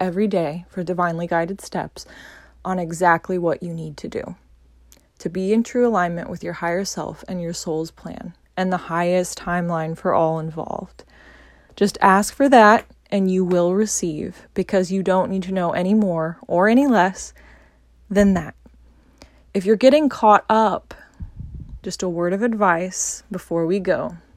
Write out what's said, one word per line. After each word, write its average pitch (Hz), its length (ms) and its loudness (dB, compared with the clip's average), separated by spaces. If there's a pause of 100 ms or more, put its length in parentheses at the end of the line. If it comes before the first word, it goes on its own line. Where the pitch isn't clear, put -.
every 185 260 -2
day 175 440 -2
for 185 120 -8
divinely 170 440 -2
guided 170 340 -2
steps - 460 -10 (580)
on 185 140 -4
exactly 170 580 0
what 170 260 -2
you 170 120 -10
need 156 240 -12
to - 100 -12
do - 280 -10 (840)
to - 100 -6
be 190 240 -2
in 226 120 2
true 247 220 0
alignment 175 440 0
with 175 140 -10
your 170 80 -6
higher 175 320 -4
self 160 420 -10
and 180 160 -8
your 170 100 -6
soul's 160 380 -6
plan - 440 -16 (220)
and 185 160 0
the 185 40 -2
highest 175 600 -2
timeline 170 600 -4
for - 160 0
all 160 240 2
involved. - 680 -10 (680)
Just 202 260 0
ask 196 320 4
for 277 160 2
that 226 380 8 (240)
and 190 200 0
you 185 120 2
will 175 320 2
receive, 185 800 -4
because 185 400 -2
you 190 100 -2
don't 185 280 0
need 190 120 -4
to 180 80 -8
know 180 220 -2
any 185 220 0
more 170 420 0 (100)
or 180 220 2
any 254 180 4
less 196 460 2 (760)
than 196 240 4
that. 160 200 -6 (1000)
If 190 100 -2
you're 208 120 4
getting 262 340 6
caught 208 400 6
up, 220 420 0 (920)
just - 200 -10
a 185 60 -2
word 175 260 -2
of 196 80 -2
advice 185 800 -2 (100)
before 170 320 -4
we 190 160 0
go, 175 380 -2 (180)